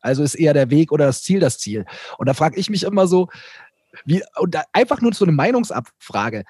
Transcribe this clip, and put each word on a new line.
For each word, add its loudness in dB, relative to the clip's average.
Also -2
ist -2
eher 2
der 2
Weg 2
oder 2
das 0
Ziel 0
das 0
Ziel. -8
Und -4
da 0
frag -2
ich -4
mich -4
immer 2
so, 2
wie, 0
und -2
da -4
einfach 2
nur 2
so 0
eine 4
Meinungsabfrage -2